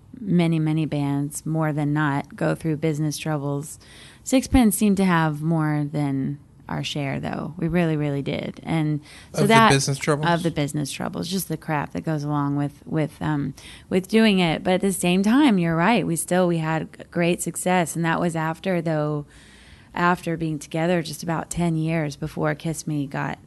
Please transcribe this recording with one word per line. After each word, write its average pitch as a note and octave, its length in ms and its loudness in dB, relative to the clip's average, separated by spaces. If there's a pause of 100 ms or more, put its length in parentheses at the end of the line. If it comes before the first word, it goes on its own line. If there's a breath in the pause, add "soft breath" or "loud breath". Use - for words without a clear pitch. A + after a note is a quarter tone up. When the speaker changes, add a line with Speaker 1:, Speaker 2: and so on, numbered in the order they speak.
(220)
Speaker 1:
many, E3+ 380 2
many D#3 260 0
bands, C#3+ 600 -2
more D#3 260 0
than D3 200 0
not, D3 420 -2
go D#3+ 200 0
through D#3 220 -2
business D3+ 400 -2
troubles. C#3+ 640 -6 (440 loud breath)
Sixpence B3+ 520 4
seemed G3+ 220 2
to F#3+ 80 4
have D#3+ 360 2
more D3+ 500 0
than C#3+ 480 -2 (280)
our D3 160 -6
share, C#3+ 360 -4
though. - 380 -8
We E3 100 -2
really, E3 300 2
really D3 240 -2
did. - 420 -6
And D3+ 380 0 (320 loud breath)
so - 100 0
Speaker 2:
Of G3+ 40 2
the A3 80 6
Speaker 1:
that A3+ 160 8
Speaker 2:
business C3+ 260 2
troubles? D#3 320 0
Speaker 1:
of E3+ 140 2
the E3+ 80 0
business D3 400 -2
troubles, - 360 -6
just F3+ 200 -4
the D#3+ 100 -6
crap - 360 -4
that E3+ 80 -6
goes D#3 220 -2
along C#3+ 340 0
with, C#3+ 280 -4
with, D3+ 360 -2
um, D3+ 320 -2 (360 loud breath)
with F#3 180 0
doing A3 320 4
it. E3+ 240 2
But F#3 100 2
at F3+ 80 2
the G3 120 0
same F3+ 300 2
time, A#3 340 6
you're E3+ 180 2
right. F3 300 2
We E3 100 0
still, F3+ 320 2
we E3+ 100 2
had D#3+ 360 -2
g-, - 160 -18
great F3 320 0
success, F3 540 0
and E3 100 -2
that E3 140 2
was E3+ 160 0
after, E3 480 -2
though, D3+ 420 -2 (720 loud breath)
after F3 420 0
being D#3+ 220 -4
together E3+ 420 0
just D#3 220 -10
about E3 260 -4
ten E3+ 260 0
years D#3+ 400 -2
before D#3 380 -4
Kiss D3+ 320 -8
Me D3 220 -4
got C#3+ 400 -6